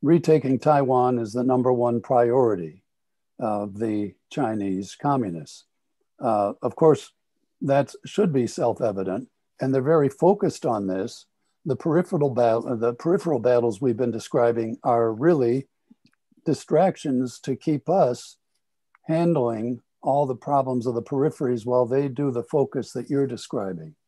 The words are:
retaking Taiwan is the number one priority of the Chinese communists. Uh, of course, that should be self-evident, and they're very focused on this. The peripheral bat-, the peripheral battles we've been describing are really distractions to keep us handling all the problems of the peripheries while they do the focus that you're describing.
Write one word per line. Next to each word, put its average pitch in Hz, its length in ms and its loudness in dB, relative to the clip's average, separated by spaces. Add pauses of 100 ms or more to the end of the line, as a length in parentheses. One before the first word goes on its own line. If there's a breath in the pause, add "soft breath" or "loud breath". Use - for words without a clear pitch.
retaking 151 560 4
Taiwan 127 600 2
is 107 140 -6
the 123 100 -2
number 127 280 2
one 120 300 0
priority 117 800 2 (580)
of 104 380 -6
the 104 380 -4 (160)
Chinese 101 640 -4
communists. 107 720 -4 (540)
Uh, 104 340 0 (100)
of 120 120 -4
course, 156 360 4 (500)
that 139 320 0 (100)
should 185 300 -2
be 123 140 0
self-evident, 104 840 -4 (320)
and 135 100 -2
they're 131 120 2
very 147 260 2
focused 185 560 0
on 107 220 -2
this. 95 400 -6 (380)
The 139 100 -2
peripheral 156 560 0
bat-, 117 480 0
the 117 160 0
peripheral 170 440 0
battles 117 400 2
we've 123 180 0
been 120 120 0
describing 117 760 -2
are 117 300 2
really 135 540 2 (800)
distractions 151 960 0
to 135 140 -6
keep 151 340 -4
us 156 480 0 (680)
handling 123 800 -2 (200)
all 139 240 0
the 131 100 -4
problems 127 520 -2
of 120 80 -2
the 117 80 -4
peripheries 131 640 -2
while 123 200 2
they 135 220 0
do 139 240 -4
the 117 120 -4
focus 135 500 -2
that 120 160 -10
you're 139 180 0
describing. 95 680 -8 (140)